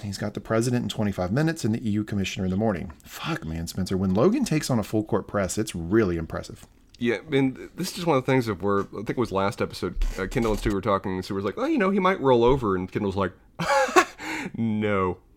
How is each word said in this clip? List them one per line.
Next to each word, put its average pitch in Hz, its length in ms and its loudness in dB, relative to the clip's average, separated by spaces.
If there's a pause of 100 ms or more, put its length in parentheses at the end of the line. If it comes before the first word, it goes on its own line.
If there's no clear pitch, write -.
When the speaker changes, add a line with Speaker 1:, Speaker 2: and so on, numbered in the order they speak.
Speaker 1:
He's 101 160 -8
got 104 160 -4
the 107 60 -6
president 120 420 0
in 107 80 -4
twenty-five 98 420 -2
minutes 156 320 0
and 110 100 2
the 117 100 -6
E 107 80 0
U 107 120 0
commissioner 98 400 -2
in 92 60 0
the 92 60 0
morning. 104 360 0 (100)
Fuck, - 440 -8
man, 82 200 -6
Spencer. 92 300 -2
When 92 180 2
Logan 208 300 4
takes 151 260 -2
on 123 80 2
a 98 60 -2
full 107 180 0
court 104 240 -2
press, 98 300 -2
it's 95 180 -4
really 87 440 2
impressive. - 480 -8 (320)
Speaker 2:
Yeah, 117 180 0 (100)
I 156 40 -12
mean, 131 440 0
this 190 140 -6
is - 60 -10
just 170 120 -4
one 151 120 4
of 127 60 -2
the - 60 0
things 131 160 4
of 92 160 -4
where, 98 200 2
I - 200 -8
think 120 80 -6
it 135 80 -4
was 107 140 0
last 98 300 0
episode, - 340 -4 (220)
uh, 95 80 -2
Kendall 113 260 0
and 101 80 0
Stu 110 120 0
were 95 100 0
talking, 98 320 0
and 92 100 -4
Stu 104 100 -6
was 98 100 -2
like, 98 120 -2
"Oh, 262 100 -2
you 320 120 2
know, 196 120 4
he 202 80 2
might 185 220 2
roll 123 240 6
over," 120 320 4
and 92 160 -4
Kendall's 101 240 -2
like, 95 160 0 (260)
<laughs> 311 1000 0
"No, 107 600 0 (200)